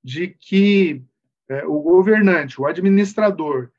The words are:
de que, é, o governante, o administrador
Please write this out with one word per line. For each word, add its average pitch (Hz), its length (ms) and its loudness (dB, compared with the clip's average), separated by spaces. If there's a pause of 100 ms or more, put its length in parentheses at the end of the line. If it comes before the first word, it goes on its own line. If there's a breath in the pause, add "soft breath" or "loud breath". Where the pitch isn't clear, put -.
de 147 260 -10
que, 196 720 0 (460)
é, 135 180 -8
o 151 140 -4
governante, 180 800 2
o 139 60 -2
administrador 185 1120 -2